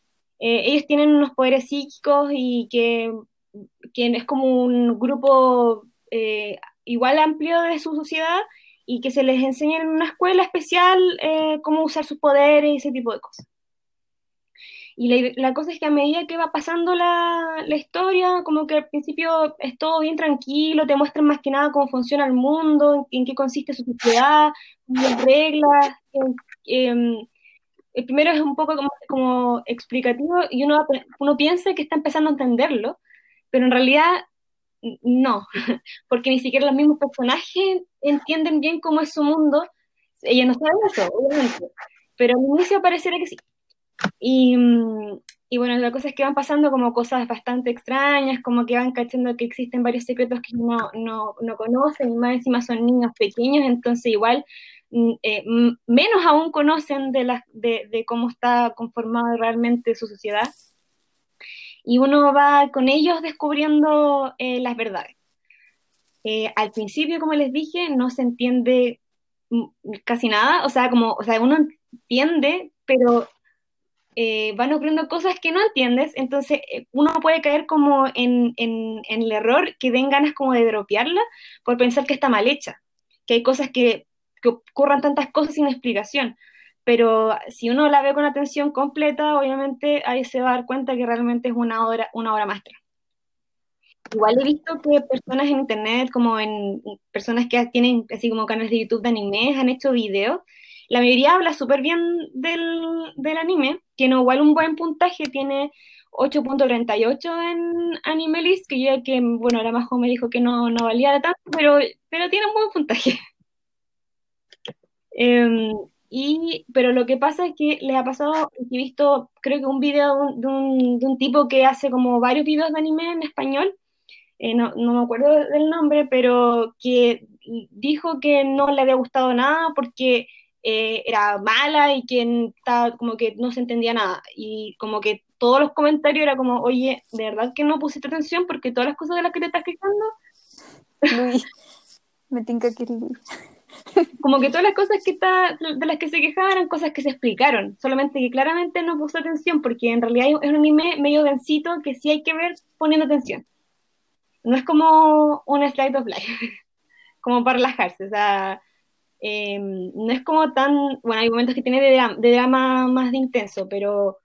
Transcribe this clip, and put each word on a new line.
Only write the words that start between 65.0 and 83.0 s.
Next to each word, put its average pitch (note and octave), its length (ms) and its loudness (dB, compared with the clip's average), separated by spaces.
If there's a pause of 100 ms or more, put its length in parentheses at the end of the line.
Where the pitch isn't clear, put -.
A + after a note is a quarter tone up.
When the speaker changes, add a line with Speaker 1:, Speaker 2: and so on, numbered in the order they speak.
Speaker 1:
Eh, A3 320 -4
al G#3+ 160 -2
principio, D4+ 480 -4
como D#4 140 -2
les C#4+ 180 0
dije, D#4 380 -4
no B3+ 220 -2
se B3 100 -8
entiende, B3 800 0 (480)
mm, A#3 160 -2 (380)
casi A#3+ 260 -2
nada, A3+ 380 2
o - 20 -4
sea, B3 220 0
como, A3+ 220 2
o G#3+ 100 -8
sea, A3+ 180 0
uno C4 160 2
entiende, D4+ 1120 -2 (140)
pero A#3+ 420 4 (920)
eh, G#3+ 380 -2
van C4 160 0
ocurriendo D#4 340 -2
cosas F4 320 -2
que E4 120 -2
no F#4 120 0
entiendes, C4+ 520 0
entonces, C4+ 440 -2 (140)
eh, - 180 -12
uno D4+ 300 2
puede D#4+ 200 2
caer D4+ 260 0
como C#4+ 480 2
en, B3 420 0
en, A3+ 500 -6
en A3 140 -4
el A3+ 100 -2
error A#3 480 0
que B3+ 120 0
den B3+ 180 0
ganas D4 240 2
como C4 200 -2
de A#3 120 4
dropearla A3 560 -2 (420)
por A#3+ 140 0
pensar B3 300 2
que C#4+ 80 -2
está C#4 120 -2
mal A3 200 2
hecha, - 340 -4 (460)